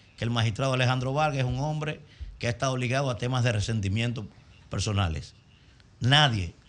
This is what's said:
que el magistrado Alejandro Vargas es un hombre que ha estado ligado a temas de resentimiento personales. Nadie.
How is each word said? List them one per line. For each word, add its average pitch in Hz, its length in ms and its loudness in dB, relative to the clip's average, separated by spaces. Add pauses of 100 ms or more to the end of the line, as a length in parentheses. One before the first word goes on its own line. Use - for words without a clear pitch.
(160)
que - 80 -6
el 117 60 0
magistrado 120 420 0
Alejandro 127 400 2
Vargas 143 280 0
es 127 40 0
un 127 160 -2
hombre 151 400 -4 (380)
que 117 80 -4
ha 117 40 0
estado 131 260 0
ligado 127 340 0
a 120 80 -4
temas 123 260 0
de 123 80 4
resentimiento 110 760 -2 (440)
personales. 98 640 -2 (640)
Nadie. 120 540 4 (140)